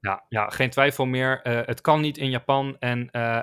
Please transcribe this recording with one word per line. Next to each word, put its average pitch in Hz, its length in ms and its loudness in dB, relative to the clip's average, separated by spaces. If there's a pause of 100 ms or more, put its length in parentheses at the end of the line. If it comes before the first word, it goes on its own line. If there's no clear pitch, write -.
Ja, 98 280 -4
ja, 107 200 0
geen 131 200 0
twijfel 139 360 2
meer. 131 360 0
Eh, 120 240 -2
het 120 160 -6
kan 156 200 4
niet 151 160 -2
in 135 120 -2
Japan 135 500 0
en, 123 320 -2
eh, 117 320 -2